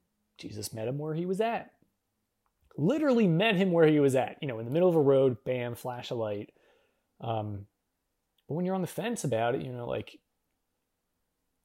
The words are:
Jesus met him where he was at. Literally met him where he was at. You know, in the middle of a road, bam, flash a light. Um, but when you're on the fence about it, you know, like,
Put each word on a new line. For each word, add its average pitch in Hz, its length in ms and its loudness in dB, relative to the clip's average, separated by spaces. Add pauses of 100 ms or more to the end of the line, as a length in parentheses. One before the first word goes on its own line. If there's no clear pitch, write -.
(380)
Jesus 107 360 -10
met 110 140 -6
him 139 100 -4
where 156 160 -6
he 170 120 -4
was 190 160 -2
at. 226 300 -4 (1080)
Literally 240 500 2
met 190 280 4
him 190 160 2
where 165 160 6
he 151 120 6
was 135 160 4
at. 123 260 0
You 147 60 -6
know, 113 120 -6
in 113 60 -8
the 123 60 -8
middle 175 180 4
of 170 60 4
a 156 60 4
road, 135 440 4
bam, 123 300 -4
flash 120 340 -10
a 131 60 -8
light. 107 380 -6 (680)
Um, 104 460 -6 (800)
but 143 80 -6
when 180 100 -4
you're 190 100 -2
on 190 60 -2
the 165 60 -4
fence 226 360 -8
about 120 320 0
it, - 60 -4
you 131 100 -10
know, 120 160 -10
like, 123 320 -8 (1500)